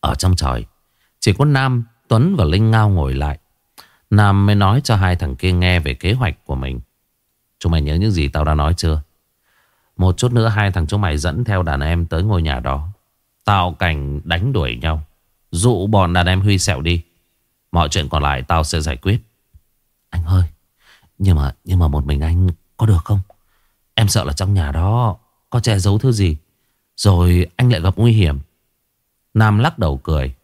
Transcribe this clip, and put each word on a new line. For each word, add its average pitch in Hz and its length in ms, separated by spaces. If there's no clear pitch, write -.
Ở 64 140
trong 92 220
trời, 62 280
chỉ 104 120
có 139 120
Nam, 131 400
Tuấn 156 280
và 107 80
Linh 98 260
Ngao 110 180
ngồi 73 260
lại. 71 240
Nam 101 360
mới 104 80
nói 101 300
cho 113 120
hai 92 200
thằng 69 200
kia 92 160
nghe 90 280
về 69 140
kế 92 180
hoạch 123 320
của 71 100
mình. 65 260
"Chúng 82 140
mày 80 100
nhớ 73 120
những 101 160
gì 78 180
tao 76 160
đã 76 100
nói 76 220
chưa? 78 260
Một 92 200
chút 123 160
nữa 113 160
hai 104 220
thằng 85 160
chúng 104 140
mày 78 180
dẫn 82 260
theo 98 180
đàn 73 180
em 82 260
tới 82 160
ngôi 98 200
nhà 71 180
đó, 69 280
tạo 90 340
cảnh 73 460
đánh 87 280
đuổi 67 240
nhau, 76 260
dụ 95 360
bọn 95 260
đàn 87 140
em 92 140
Huy 98 180
Sẹo 80 220
đi. 82 220
Mọi 80 160
chuyện 73 200
còn 71 140
lại 69 200
tao 80 220
sẽ 80 160
giải 76 160
quyết." 101 240
"Anh 82 140
ơi, 90 200
nhưng 95 180
mà, 69 180
nhưng 90 140
mà 82 100
một 69 180
mình 71 140
anh 85 280
có 113 100
được 90 180
không? 101 160
Em 110 140
sợ 90 160
là 69 80
trong 98 220
nhà 73 180
đó 104 440
có 120 100
che 104 180
giấu 98 200
thứ 131 140
gì, 95 240
rồi 87 500
anh 123 160
lại 82 80
gặp 90 160
nguy 117 160
hiểm." 80 260
Nam 107 240
lắc 151 200
đầu 78 180
cười. 67 460